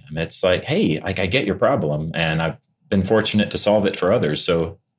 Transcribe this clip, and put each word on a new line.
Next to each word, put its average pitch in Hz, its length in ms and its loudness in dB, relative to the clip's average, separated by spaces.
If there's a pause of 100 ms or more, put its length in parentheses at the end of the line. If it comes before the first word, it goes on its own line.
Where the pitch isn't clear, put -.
am." 78 80 -12
It's - 280 -4
like, 90 180 2
"Hey, 147 380 0
like, - 180 -6
I 98 80 -2
get 110 180 0
your 190 120 0
problem, 80 580 0
and 80 260 0
I've 82 160 -2 (320)
been 98 160 2
fortunate 107 460 2
to 104 80 -4
solve 104 260 2
it 95 120 0
for 92 160 2
others. 76 320 0
So 85 340 0 (200)